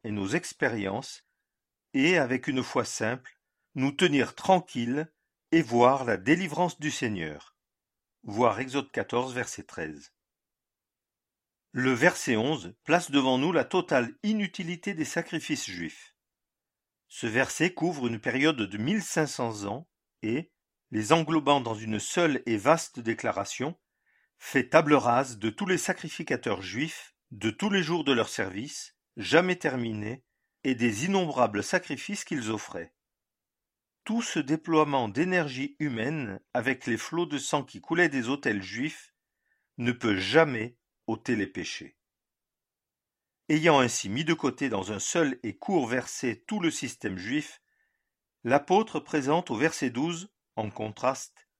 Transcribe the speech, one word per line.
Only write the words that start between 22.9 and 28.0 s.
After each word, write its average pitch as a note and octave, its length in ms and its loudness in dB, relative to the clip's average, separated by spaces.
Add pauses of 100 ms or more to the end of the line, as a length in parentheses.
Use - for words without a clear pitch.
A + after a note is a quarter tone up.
déclaration, A2+ 800 -4 (600)
fait B2+ 300 0
table D3+ 260 6
rase B2 440 4
de A2 120 -2
tous F#3+ 160 -6
les F3+ 120 2
sacrificateurs C3 840 -4
juifs, A2+ 520 -8 (160)
de A2 200 -2
tous G3+ 200 -2
les G3 120 2
jours D#3+ 220 0